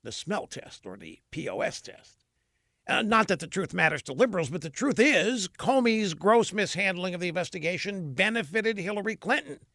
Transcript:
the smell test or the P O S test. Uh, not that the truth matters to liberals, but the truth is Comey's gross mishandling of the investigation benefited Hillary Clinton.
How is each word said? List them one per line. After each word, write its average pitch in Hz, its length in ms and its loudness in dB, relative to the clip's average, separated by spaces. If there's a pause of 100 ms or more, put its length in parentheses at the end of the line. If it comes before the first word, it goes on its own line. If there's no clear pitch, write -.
the 113 80 -10
smell - 340 -6
test - 400 -16
or 95 120 -12
the 85 220 -16 (120)
P 156 160 -8
O 98 140 -4
S - 200 -2
test. - 440 -20 (600)
Uh, - 160 2
not 220 280 4
that 170 100 2
the 165 80 -8
truth 180 260 -4
matters 160 300 2
to 143 80 -10
liberals, 175 380 0
but 156 120 -4
the 165 80 -10
truth 233 300 -2
is 220 480 4
Comey's 226 680 2
gross 208 380 4
mishandling 185 640 -2
of 170 80 -6
the 175 80 -2
investigation 170 840 -4
benefited 214 640 0
Hillary 202 380 -4
Clinton. 269 440 -2 (160)